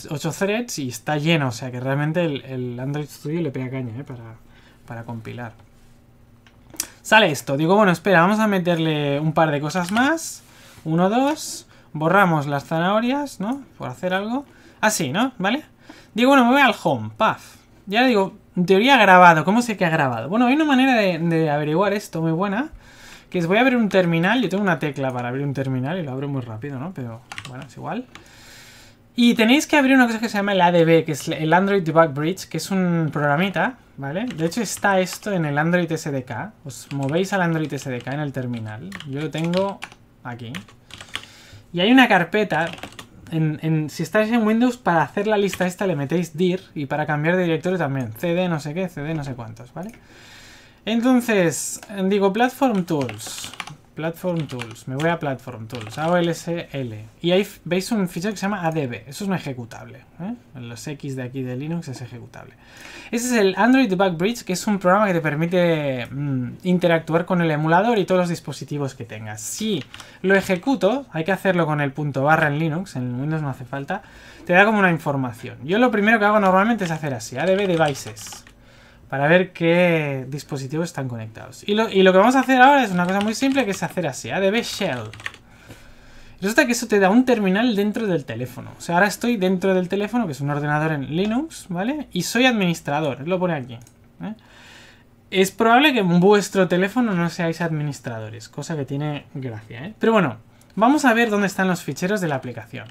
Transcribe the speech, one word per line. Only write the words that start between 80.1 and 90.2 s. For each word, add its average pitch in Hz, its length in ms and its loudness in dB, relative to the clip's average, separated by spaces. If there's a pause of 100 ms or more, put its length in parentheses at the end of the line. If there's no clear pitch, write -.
dispositivos 143 560 -6
están 147 200 -8
conectados. 113 640 -12
Y 202 60 2
lo, 220 160 2
y 190 120 4
lo 185 100 8
que 185 60 6
vamos 233 160 6
a 269 60 4
hacer 254 220 4
ahora 277 200 8
es 208 100 -2
una 175 120 2
cosa 190 160 0
muy 214 140 -2
simple, 269 320 0
que 196 60 -4
es 185 100 -4
hacer 165 240 -4
así, 123 240 -8
A 156 100 -4
D 196 100 2
B 220 120 0
Shell. 123 480 -6 (1300)
Resulta 233 260 2
que 240 60 0
eso 240 160 -4
te 208 100 4
da 190 100 6
un 240 160 6
terminal 214 520 2
dentro 208 320 -2
del 156 160 0
teléfono. 113 520 -10
O - 40 -20
sea, 170 160 -2
ahora 190 100 6
estoy 240 300 -2
dentro 190 380 0
del 180 140 0
teléfono, 208 380 -2